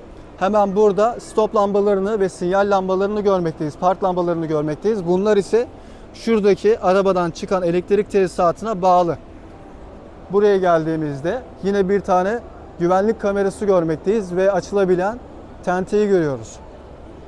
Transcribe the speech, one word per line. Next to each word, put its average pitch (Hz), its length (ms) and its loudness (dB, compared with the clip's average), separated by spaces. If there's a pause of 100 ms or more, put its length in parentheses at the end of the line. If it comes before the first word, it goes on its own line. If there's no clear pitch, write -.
(360)
Hemen 196 400 2
burada 208 440 4
stop 214 360 -2
lambalarını 202 640 2
ve 196 80 2
sinyal 190 420 0
lambalarını 196 500 0
görmekteyiz. 170 560 0
Park 185 280 0
lambalarını 175 420 0
görmekteyiz. 156 600 -2
Bunlar 196 300 2
ise 214 320 0 (460)
şuradaki 208 680 2
arabadan 185 500 2
çıkan 190 320 -4
elektrik 180 480 0
tesisatına 185 720 0
bağlı. 180 360 4 (1120)
Buraya 202 240 4
geldiğimizde 160 840 0 (200)
yine 196 260 0
bir 202 120 2
tane 196 400 0 (380)
güvenlik 190 420 2
kamerası 202 440 -2
görmekteyiz 180 720 0
ve 190 160 2
açılabilen 190 640 0 (460)
tenteyi 190 440 0
görüyoruz. 147 480 0 (720)